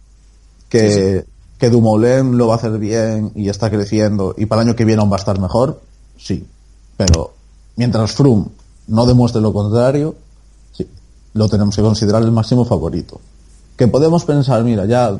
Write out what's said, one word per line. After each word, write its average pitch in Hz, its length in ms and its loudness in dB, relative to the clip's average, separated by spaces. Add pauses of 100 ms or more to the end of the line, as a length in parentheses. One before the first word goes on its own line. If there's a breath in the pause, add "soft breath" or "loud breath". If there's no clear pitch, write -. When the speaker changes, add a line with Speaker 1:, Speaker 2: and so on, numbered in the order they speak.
(680)
Speaker 1:
Que, 110 220 2
Speaker 2:
Sí, 98 360 0
sí. - 60 -20 (260)
Speaker 1:
que 120 120 2
Dumoulin 120 680 2
lo 120 120 2
va 113 60 2
a - 40 0
hacer 110 200 -4
bien 110 560 -4
y 101 140 -4
está 101 220 -4
creciendo 104 680 -2
y 107 100 -4
para 110 160 0
el 117 60 2
año 117 80 0
que 120 80 0
viene 110 160 2
aún 104 100 2
va 98 60 0
a - 20 -6
estar 95 200 -4
mejor, 113 440 -2 (360)
sí. - 280 -10 (500)
Pero - 380 0 (420)
mientras 113 360 -2
Froome 127 340 2 (420)
no 113 180 2
demuestre 120 340 2
lo 107 120 0
contrario, 120 640 0 (580)
sí, - 140 -10 (480)
lo 107 140 0
tenemos 101 280 0
que 113 60 0
considerar 107 400 0
el 113 100 0
máximo 117 320 0
favorito. 82 560 -4 (560)
Que 123 120 2
podemos 160 360 2
pensar, 135 380 0
mira, 113 220 0
ya, 113 360 0